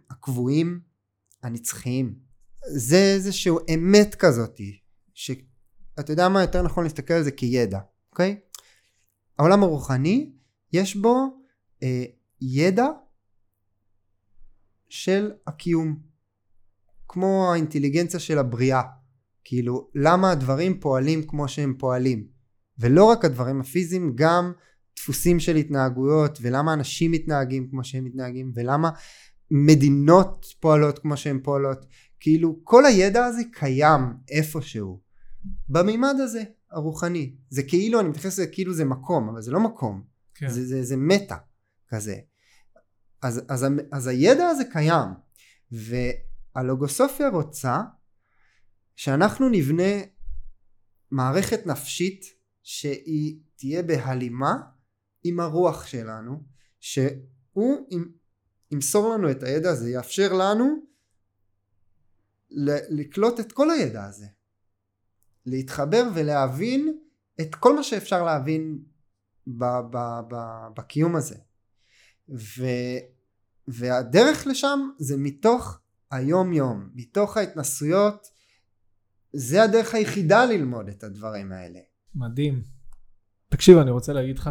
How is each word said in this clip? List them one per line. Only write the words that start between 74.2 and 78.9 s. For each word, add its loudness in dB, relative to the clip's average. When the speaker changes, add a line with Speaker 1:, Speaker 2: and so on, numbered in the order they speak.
Speaker 1:
לשם -2
זה -4
מתוך 0
היום -2
יום, -2
מתוך -4
ההתנסויות, -2